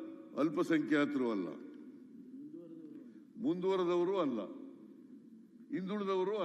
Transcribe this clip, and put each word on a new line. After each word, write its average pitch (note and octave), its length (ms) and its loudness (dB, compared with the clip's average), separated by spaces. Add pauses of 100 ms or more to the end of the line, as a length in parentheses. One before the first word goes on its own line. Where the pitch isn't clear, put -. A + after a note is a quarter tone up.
(420)
ಅಲ್ಪಸಂಖ್ಯಾತರು D3 920 4
ಅಲ್ಲ, F#2 140 2 (2000)
ಮುಂದುವರೆದವರು F3 720 4 (100)
ಅಲ್ಲ, A#2+ 160 0 (1300)
ಹಿಂದುಳಿದವರು F#3+ 720 2